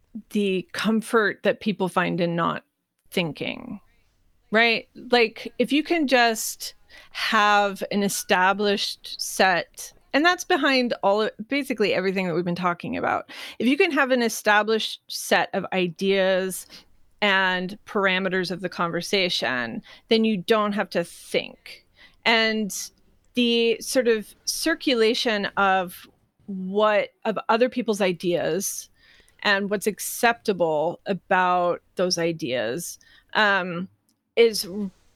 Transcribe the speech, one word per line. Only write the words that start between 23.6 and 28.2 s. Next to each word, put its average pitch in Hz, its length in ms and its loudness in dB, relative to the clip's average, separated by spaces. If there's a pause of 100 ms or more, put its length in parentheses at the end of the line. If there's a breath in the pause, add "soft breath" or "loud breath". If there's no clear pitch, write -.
sort 247 260 0
of 220 260 0 (120)
circulation 233 1000 0 (120)
of 190 500 0 (380)
what, 202 640 0 (160)
of 220 120 -2 (120)
other 226 180 4
people's 220 340 -2
ideas 175 880 -2 (540 soft breath)